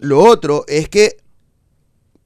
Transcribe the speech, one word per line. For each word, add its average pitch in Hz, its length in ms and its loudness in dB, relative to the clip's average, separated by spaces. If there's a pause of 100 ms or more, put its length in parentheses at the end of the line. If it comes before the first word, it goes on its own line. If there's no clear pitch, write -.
lo 139 200 0
otro 160 480 2
es 151 200 -4
que 208 280 0 (1080)